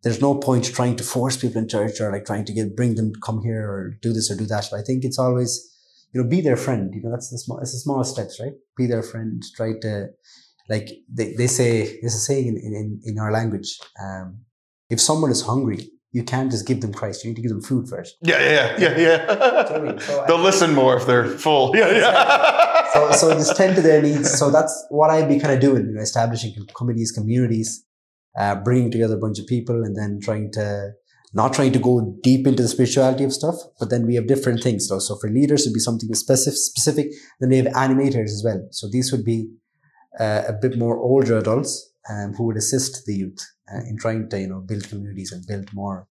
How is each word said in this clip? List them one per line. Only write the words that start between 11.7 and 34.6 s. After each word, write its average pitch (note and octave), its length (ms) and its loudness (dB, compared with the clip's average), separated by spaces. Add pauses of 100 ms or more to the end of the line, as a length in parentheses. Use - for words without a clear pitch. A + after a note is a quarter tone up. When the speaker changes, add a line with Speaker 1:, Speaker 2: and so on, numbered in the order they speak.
Speaker 1:
there's A2+ 140 -4
a G#2+ 40 -6
saying C3+ 300 -2
in, A2+ 80 -4
in, G#2+ 180 -8
in, G#2+ 300 -8
in G#2+ 160 -8
our G#2+ 100 -4
language, A2 480 -4 (240)
um, F#2+ 360 -12 (520)
if A#2 100 0
someone D#3 300 2
is - 120 0
hungry, A#2 460 -4 (220)
you A#2 140 -4
can't C3 260 -2
just A2 160 -4
give C3 140 -2
them G#2+ 120 -6
Christ. G2 300 -8
You A2+ 80 -8
need A2+ 60 -8
to A#2 60 -10
give A#2 100 -2
them G#2+ 100 -6
food C3 260 -4
first. - 340 -12
Speaker 2:
Yeah, D#3+ 180 2
yeah, C#3 100 4
yeah, C3 300 2
yeah, D#3+ 180 4
yeah. E3 280 6
Speaker 1:
Do - 80 0
you G3 40 -4
know B3+ 160 4
what C4+ 180 2
I D#3 60 -2
mean? D3+ 220 -4
So - 260 -2
Speaker 2:
They'll E3 120 6
Speaker 1:
I E3+ 40 2
Speaker 2:
listen F#3 320 4
more C3 220 6
if A#2+ 100 -2
they're B2 220 4
full. D3 480 2
<laughs> A3 40 6
Yeah, F#3 120 6
yeah. C#4+ 1000 6
Speaker 1:
So, D3+ 200 6
so D#3+ 220 6
just D3+ 220 0
tend F#3+ 200 4
to F#3 60 4
their D#3 200 8
needs. D3 340 0
So C#3+ 140 2
that's D#3 240 4 (160)
what D3+ 200 4
I'd D#3 180 2
be C#3 100 4
kinda C#3 220 2
doing, B2+ 260 4
you G#2+ 80 -6
know, G#2+ 80 -6
establishing A2+ 520 -2
com-, G#2 120 -14 (100)
committees, A2+ 360 -4
communities, A2+ 720 -2 (520)
uh, G2+ 180 0
bringing A#2+ 340 0
together A2 240 0
a G2 40 -4
bunch G#2+ 200 -4
of G#2 80 -12
people, A#2+ 360 -2
and G#2+ 140 -6
then G#2 260 -6
trying G#2+ 300 -6
to, G#2 380 -6 (420)
not C3 220 2
trying C3 180 2
to C3 60 2
go A#2+ 440 2
deep C3 240 6
into B2+ 160 4
the A#2 60 2
spirituality C3 560 2
of C3+ 80 -2
stuff, E3 220 -2 (260)
but A2 80 -4
then A#2 180 0
we A#2+ 100 2
have A2 100 0
different C3 360 2